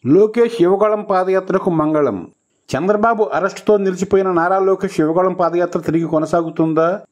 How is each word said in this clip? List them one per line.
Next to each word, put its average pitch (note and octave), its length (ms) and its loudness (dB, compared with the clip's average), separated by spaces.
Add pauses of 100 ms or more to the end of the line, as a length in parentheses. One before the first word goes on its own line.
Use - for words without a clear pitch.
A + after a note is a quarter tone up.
లోకేష్ G#3+ 560 2
యువగళం G#3 480 2
పాదయాత్రకు F#3 600 0
మంగళం. D3+ 560 0 (500)
చంద్రబాబు G#3 460 0
అరెస్టుతో F#3 540 0
నిలిచిపోయిన F#3+ 560 0
నారా F3 260 2
లోకేష్ F#3+ 420 0
యువగళం F3 340 2
పాదయాత్ర F3 460 -2
తిరిగి E3 240 -2
కొనసాగుతుందా? D#3+ 960 0 (120)